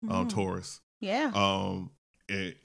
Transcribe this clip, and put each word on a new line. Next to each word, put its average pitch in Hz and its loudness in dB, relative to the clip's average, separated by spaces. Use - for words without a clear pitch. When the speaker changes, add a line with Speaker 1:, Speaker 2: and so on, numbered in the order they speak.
Speaker 1:
um, - 2
Speaker 2:
Mm-hmm. - -2
Speaker 1:
Taurus. 95 -2
Speaker 2:
Yeah. 233 0
Speaker 1:
Um, 135 2
and, 98 -4